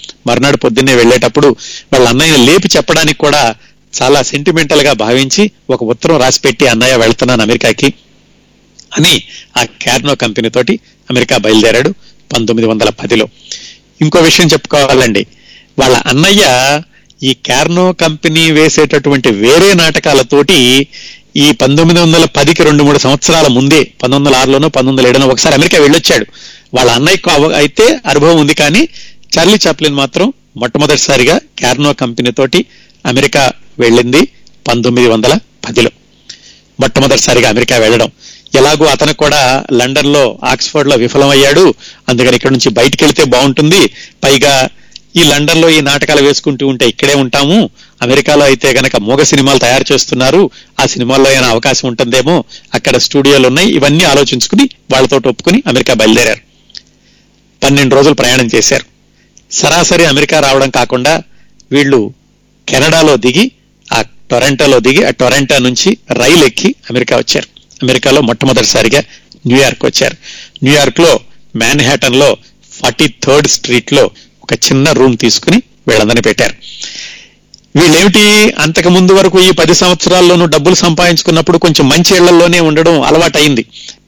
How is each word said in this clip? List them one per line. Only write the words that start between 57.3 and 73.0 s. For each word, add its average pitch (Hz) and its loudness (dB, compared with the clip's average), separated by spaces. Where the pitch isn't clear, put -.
పన్నెండు 139 0
రోజులు 139 4
ప్రయాణం 123 -2
చేశారు. - -2
సరాసరి 165 0
అమెరికా 147 0
రావడం 135 0
కాకుండా 131 -2
వీళ్ళు 135 0
కెనడాలో 156 2
దిగి, 127 0
ఆ 113 -2
టొరంటోలో 131 0
దిగి, 131 0
ఆ - 0
టొరంటో 135 0
నుంచి 127 -2
రైలు 135 2
ఎక్కి 185 -2
అమెరికా 123 -2
వచ్చారు. - -6
అమెరికాలో 131 0
మొట్టమొదటిసారిగా 120 -2
న్యూయార్క్ 131 0
వచ్చారు. 127 -4
న్యూయార్క్లో 143 2
మాన్హాటన్లో 131 0
ఫార్టీ 131 -2